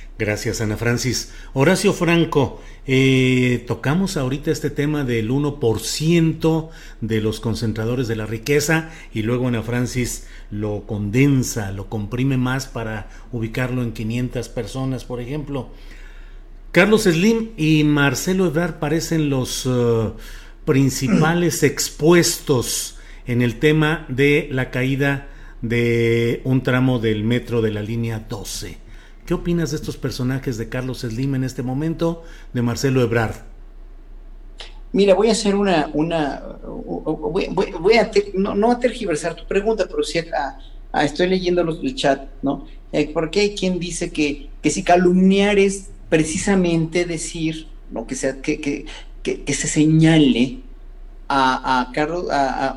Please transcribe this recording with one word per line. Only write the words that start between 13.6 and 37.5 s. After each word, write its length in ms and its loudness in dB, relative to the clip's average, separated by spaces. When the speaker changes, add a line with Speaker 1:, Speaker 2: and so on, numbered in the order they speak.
Speaker 1:
en 120 -4
quinientas 560 -4
personas, 540 -6
por 160 -8
ejemplo. 480 -6
Carlos 320 6
Slim 540 4
y 260 4
Marcelo 640 2
Ebrard 280 0
parecen 540 0
los, 360 -2
eh, 460 2
principales 1000 2
<clears throat> 80 4
expuestos 1300 2
en 160 0
el 180 0
tema 500 4
de 420 4
la 180 -2
caída 580 0
de 840 2
un 180 2
tramo 380 2
del 240 0
metro 380 0
de 100 2
la 100 -4
línea 460 -4
doce. 500 -10
¿Qué 80 -2
opinas 380 0
de 60 -2
estos 180 -6
personajes 640 -4
de 100 -6
Carlos 340 -6
Slim 340 -2
en 100 0
este 180 -6
momento, 600 -2
de 80 0
Marcelo 400 2
Ebrard? 340 2
Speaker 2:
Mira, 220 6
voy 160 6
a 20 4
hacer 240 2
una, 380 2
una, 480 -2
voy, 840 -4